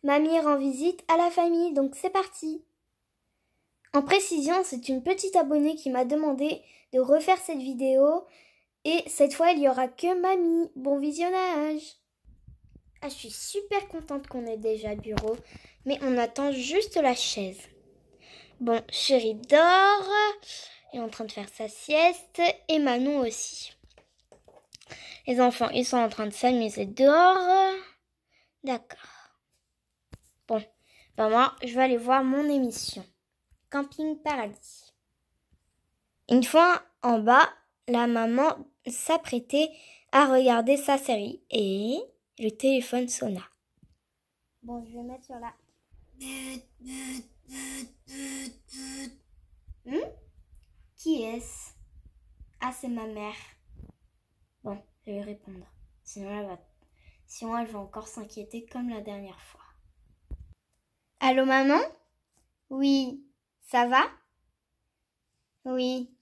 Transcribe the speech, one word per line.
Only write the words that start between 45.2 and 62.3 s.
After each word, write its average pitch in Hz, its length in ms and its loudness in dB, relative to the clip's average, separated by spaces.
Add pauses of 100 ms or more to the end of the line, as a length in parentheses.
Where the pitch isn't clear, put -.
sur 254 140 -16
la 233 140 -14 (4000)
Hmm ? 262 120 -6 (1000)
Qui 294 280 -2
est-ce ? - 480 -12 (880)
Ah, 254 120 -6
c'est 254 160 -12
ma 233 200 -8
mère. 214 260 -12 (1300)
Bon, 202 140 -10 (260)
je 214 80 -14
vais 202 120 -10
répondre. 196 420 -18 (380)
Sinon, 196 260 -16
elle 202 160 -10
va... 180 140 -14 (640)
Sinon, 226 320 -8
elle 233 100 -4
va 214 120 -14
encore 196 280 -16
s'inquiéter 220 600 -16
comme 247 220 -8
la 220 120 -10
dernière 202 400 -14
fois. - 220 -20 (1600)
Allô, 262 260 2
maman ? 269 360 4 (880)